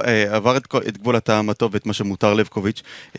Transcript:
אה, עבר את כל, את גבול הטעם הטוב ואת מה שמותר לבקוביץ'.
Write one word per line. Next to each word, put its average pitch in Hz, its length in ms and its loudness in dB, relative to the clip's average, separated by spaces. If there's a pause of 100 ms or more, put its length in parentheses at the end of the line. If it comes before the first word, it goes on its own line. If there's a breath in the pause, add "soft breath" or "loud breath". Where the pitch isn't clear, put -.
אה, 107 280 2
עבר 117 220 2
את 131 100 -6
כל, 127 200 -2
את 101 100 -6
גבול 117 180 0
הטעם 107 340 2
הטוב 104 240 -2
ואת 104 120 -4
מה 110 80 -4
שמותר 104 400 0
לבקוביץ'. 101 480 -2 (380 loud breath)